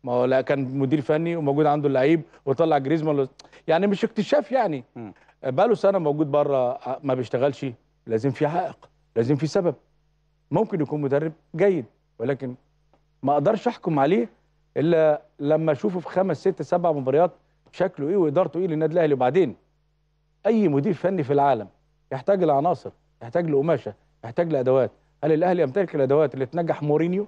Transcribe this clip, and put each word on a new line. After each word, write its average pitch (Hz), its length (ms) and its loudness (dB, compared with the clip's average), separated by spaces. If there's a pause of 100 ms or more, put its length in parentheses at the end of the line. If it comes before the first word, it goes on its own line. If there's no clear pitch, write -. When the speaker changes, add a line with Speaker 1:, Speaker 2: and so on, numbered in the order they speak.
Speaker 1:
ما 123 80 -6
هو 123 120 2
لا 131 160 2
كان 135 380 -2
مدير 139 220 0
فني 165 360 -2
وموجود 147 300 0
عنده 147 220 0
اللعيب 139 340 2 (240)
وطلع 151 320 2
جريزمان، 143 500 0 (380)
يعني 170 200 2
مش 202 180 0
اكتشاف 226 480 -2
يعني. 196 320 -2 (120)
Speaker 2:
مم. 110 160 -14 (320)
Speaker 1:
آه، 131 60 -4
بقاله 196 240 2
سنة 196 240 2
موجود 147 320 0
بره، 143 260 2 (160)
آه، 131 300 -8
ما 135 120 0
بيشتغلش، 131 520 -2 (400)
لازم 113 240 -2
في 147 160 -2
عائق، 170 420 -6 (280)
لازم 120 200 0
في 156 100 -2
سبب. 175 280 0 (760)
ممكن 202 300 -2
يكون 151 200 -4
مدرب 147 320 0 (240)
جيد، 175 280 2 (340)
ولكن 127 360 -6 (680)
ما - 100 0
أقدرش 180 360 0
أحكم 170 300 -2
عليه 190 300 2 (480)
إلا 156 460 2 (180)
لما 156 320 0
أشوفه 180 280 -2
في - 80 -14
خمس، 180 320 -2
ست، 185 220 -2
سبع 175 300 0
مباريات 143 380 2 (420)
شكله 180 360 -4
إيه 196 80 0
وإدارته 165 440 0
إيه 190 60 -2
للنادي 156 260 -2
الأهلي. 160 220 2
وبعدين 131 420 2 (880)
أي 208 220 2
مدير 143 240 0
فني 180 300 -2
في 127 100 -4
العالم 139 360 0 (440)
يحتاج 180 320 0
لعناصر، 151 460 0 (320)
يحتاج 160 280 -4
لقماشة، 139 440 0 (300)
يحتاج 160 280 -2
لأدوات. 131 380 2 (340)
هل 156 80 2
الأهلي 175 300 2
يمتلك 156 320 -2
الأدوات 143 400 2
اللي 135 120 -4
تنجح 160 360 -4
مورينيو؟ 170 460 0